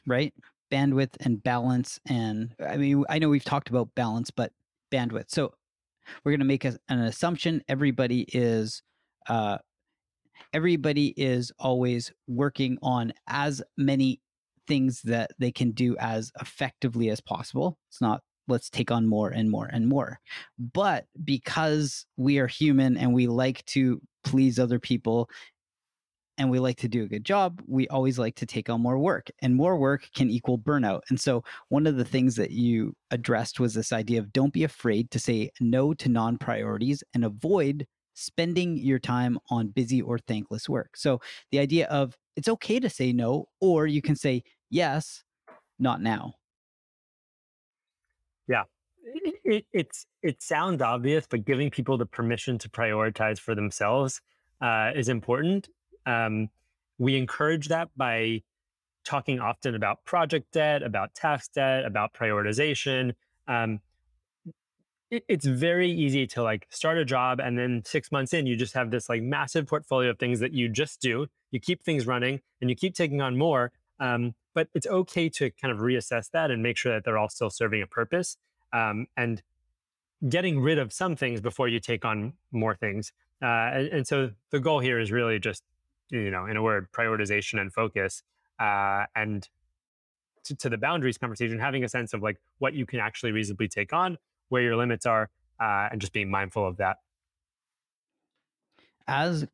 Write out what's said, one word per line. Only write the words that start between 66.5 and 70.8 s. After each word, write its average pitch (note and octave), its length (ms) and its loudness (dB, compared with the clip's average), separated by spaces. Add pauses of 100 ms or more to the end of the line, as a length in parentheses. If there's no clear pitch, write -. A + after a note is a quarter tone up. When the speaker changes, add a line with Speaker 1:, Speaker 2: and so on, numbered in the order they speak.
Speaker 2:
start D#3+ 280 0
a D#3 80 2
job B2+ 340 2
and B2 180 -2
then B2 280 0
six - 260 -4
months C3+ 220 -2
in, D#3 120 2
you B2 100 0
just A#2 180 -2
have A#2+ 180 -2
this, A#2+ 180 -2
like, A2+ 120 0
massive C#3+ 460 -2
portfolio C3 440 0
of G#2+ 80 -4
things B2 200 0
that C3 140 -2
you A#2+ 160 0
just C3 320 -4